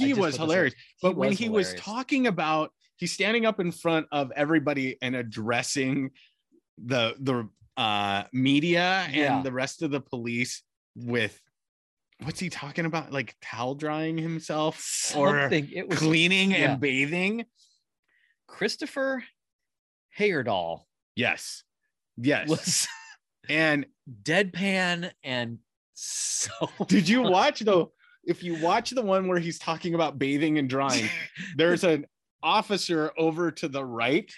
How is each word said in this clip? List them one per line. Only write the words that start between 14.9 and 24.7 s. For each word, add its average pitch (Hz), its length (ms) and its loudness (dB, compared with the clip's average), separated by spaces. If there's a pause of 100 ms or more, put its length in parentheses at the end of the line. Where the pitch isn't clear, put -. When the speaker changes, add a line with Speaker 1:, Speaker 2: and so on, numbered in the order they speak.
Speaker 2:
or 143 240 4
Speaker 1:
Something. 143 320 0
It 175 160 -8
was 156 100 0
Speaker 2:
cleaning 175 520 4
Speaker 1:
yeah. 156 220 4
Speaker 2:
and 131 60 -2
bathing? 165 640 0 (1040)
Speaker 1:
Christopher 269 760 -4 (920)
Heyerdahl 113 640 0 (340)
Speaker 2:
Yes. - 480 -2 (540)
Yes. 123 320 0
Speaker 1:
was - 420 0
<laughs> - 60 -12 (520)
Speaker 2:
And 151 360 2 (380)
Speaker 1:
deadpan 180 880 0 (120)